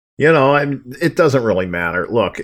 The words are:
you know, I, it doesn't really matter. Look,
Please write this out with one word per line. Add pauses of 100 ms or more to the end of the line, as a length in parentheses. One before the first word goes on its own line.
(180)
you
know,
I, (260)
it
doesn't
really
matter.
Look,